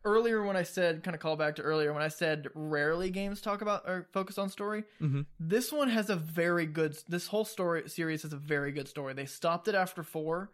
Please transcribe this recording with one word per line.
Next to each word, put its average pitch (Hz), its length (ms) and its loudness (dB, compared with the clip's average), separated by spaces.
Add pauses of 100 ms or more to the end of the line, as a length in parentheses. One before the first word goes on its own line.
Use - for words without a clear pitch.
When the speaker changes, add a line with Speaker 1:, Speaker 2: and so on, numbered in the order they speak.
Speaker 1:
earlier 220 380 6
when 196 140 0
I 180 80 4
said, 170 380 2
kinda 170 160 -4
call 156 180 0
back 151 200 2
to 147 60 -4
earlier, 151 300 2
when 151 100 -2
I 156 60 0
said 151 460 0
rarely 156 560 0
games 202 300 -4
talk 208 220 -2
about 208 260 -2
or 180 240 -4
focus 196 260 -2
on 196 120 -2
story, 214 340 -4 (160)
Speaker 2:
Mm-hmm. 143 220 2 (180)
Speaker 1:
this 208 320 2
one 285 160 2
has 220 220 2
a 196 60 0
very 165 500 2
good, 151 320 0 (100)
this 175 180 -2
whole 214 180 2
story 170 440 -2
series 160 340 -2
has 156 100 -10
a 147 40 -6
very 143 360 0
good 139 160 -6
story. 135 260 -6
They 139 120 -6
stopped 170 420 -2
it 208 60 4
after 180 280 0
four 160 520 -4